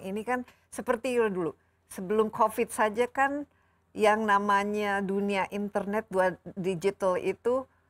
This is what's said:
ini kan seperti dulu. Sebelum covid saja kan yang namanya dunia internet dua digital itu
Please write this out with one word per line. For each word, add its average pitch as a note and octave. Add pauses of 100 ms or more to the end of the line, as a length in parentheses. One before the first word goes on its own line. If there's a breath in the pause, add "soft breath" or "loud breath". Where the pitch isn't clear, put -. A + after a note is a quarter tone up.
ini G3+
kan B3 (240 soft breath)
seperti B3
dulu. F#3 (320)
Sebelum G#3+
covid A3
saja A3+
kan C#4 (400)
yang G#3+
namanya G3+
dunia G3
internet G3+
dua F#3 (160)
digital F#3
itu A#3+ (240)